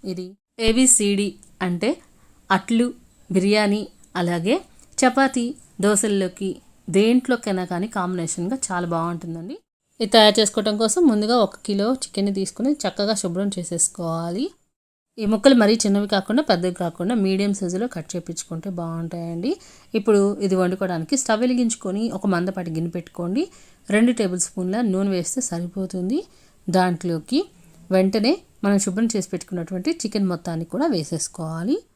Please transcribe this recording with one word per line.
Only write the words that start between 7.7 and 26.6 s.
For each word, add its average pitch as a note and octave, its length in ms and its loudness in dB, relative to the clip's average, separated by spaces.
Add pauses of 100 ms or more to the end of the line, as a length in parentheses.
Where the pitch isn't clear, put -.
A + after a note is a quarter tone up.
కానీ F#3 260 -4
కాంబినేషన్‌గా F3+ 680 -4
చాలా F3 260 -4
బాగుంటుందండి. E3+ 640 -6 (420)
ఇది G#3+ 160 -2
తయారు G#3+ 240 8
చేసుకోవడం G#3 440 0
కోసం C#4 280 2
ముందుగా G#3+ 260 2 (100)
ఒక - 200 -10
కిలో G3+ 220 0 (160)
చికెన్ని G3 340 -2
తీసుకుని A3+ 340 -2 (120)
చక్కగా G#3 380 -2
శుభ్రం F#3+ 340 -2
చేసేసుకోవాలి. E3+ 880 -4 (760)
ఈ G#3+ 100 -2
ముక్కలు A#3+ 300 6
మరీ G#3 220 6
చిన్నవి G3+ 280 2
కాకుండా G#3+ 380 0
పెద్దవి F3+ 300 2
కాకుండా F3 340 -4 (100)
మీడియం F#3+ 360 0
సైజులో F#3 340 -4
కట్ D#3+ 180 -10
చేపించుకుంటే E3+ 580 -10 (100)
బాగుంటాయండి. E3+ 720 -6 (460)
ఇప్పుడు G#3 220 4 (260)
ఇది F#3 140 2
వండుకోవడానికి F3+ 600 -2
స్టవ్ A3 220 0
వెలిగించుకొని A3+ 600 -2 (140)
ఒక G3+ 160 -2
మందపాటి F3+ 420 -2
గిన్నె E3 220 -4
పెట్టుకోండి. F3 460 -4 (500)
రెండు A#3 260 4
టేబుల్ F3+ 280 0
స్పూన్ల F#3+ 340 -4 (100)
నూనె G3 240 0
వేస్తే F3+ 320 -4
సరిపోతుంది. F3+ 720 -4 (480)